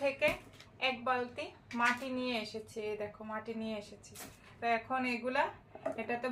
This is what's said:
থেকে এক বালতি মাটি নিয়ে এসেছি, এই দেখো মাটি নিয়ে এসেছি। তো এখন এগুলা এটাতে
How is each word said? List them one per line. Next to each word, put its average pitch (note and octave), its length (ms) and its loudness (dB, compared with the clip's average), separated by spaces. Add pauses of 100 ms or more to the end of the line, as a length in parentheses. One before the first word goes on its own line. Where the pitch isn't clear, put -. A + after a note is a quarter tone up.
থেকে C#4 260 4 (600)
এক B3 80 2 (100)
বালতি B3 380 2 (360)
মাটি B3 280 4 (100)
নিয়ে B3+ 160 0 (100)
এসেছি, G#3+ 340 -8 (120)
এই G#3 120 -2
দেখো G#3 180 -6 (120)
মাটি A3 200 -6 (100)
নিয়ে A3 200 -2
এসেছি। - 320 -16 (460)
তো - 40 -2 (140)
এখন B3+ 220 0 (140)
এগুলা B3+ 300 2 (560)
এটাতে A#3+ 320 -2